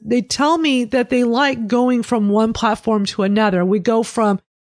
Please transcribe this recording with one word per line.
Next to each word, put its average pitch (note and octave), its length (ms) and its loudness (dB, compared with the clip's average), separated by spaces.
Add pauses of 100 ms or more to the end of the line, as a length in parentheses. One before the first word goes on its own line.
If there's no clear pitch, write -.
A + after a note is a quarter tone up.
They A3+ 200 0
tell D4+ 340 0
me C#4+ 280 0
that B3 260 -2
they B3 140 2
like A#3+ 420 0
going B3 360 2
from G#3+ 280 0
one A3 240 2
platform A3 520 -2
to - 180 -4
another. G3+ 400 2
We F#3+ 140 2
go A3+ 240 0
from G#3+ 380 -2 (220)